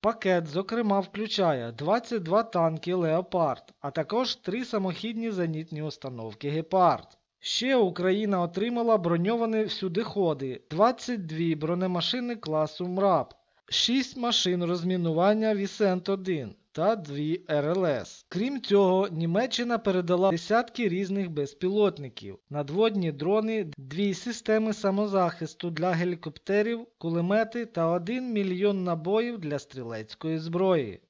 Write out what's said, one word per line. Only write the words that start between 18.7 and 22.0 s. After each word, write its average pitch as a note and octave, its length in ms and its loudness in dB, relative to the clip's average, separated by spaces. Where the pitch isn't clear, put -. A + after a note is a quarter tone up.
Німеччина A3 680 0
передала F#3 540 2
десятки A3 580 0
різних F#3+ 420 -2
безпілотників, D3 1080 -2